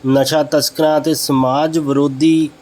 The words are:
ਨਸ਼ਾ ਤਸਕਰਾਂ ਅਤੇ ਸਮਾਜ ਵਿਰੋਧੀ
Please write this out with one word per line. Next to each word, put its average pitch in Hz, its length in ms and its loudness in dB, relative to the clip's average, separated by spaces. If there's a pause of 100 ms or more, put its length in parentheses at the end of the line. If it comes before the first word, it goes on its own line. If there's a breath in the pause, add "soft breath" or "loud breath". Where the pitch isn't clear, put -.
ਨਸ਼ਾ 135 360 2
ਤਸਕਰਾਂ 156 540 0
ਅਤੇ 156 160 0
ਸਮਾਜ 143 640 0
ਵਿਰੋਧੀ 143 680 0 (120)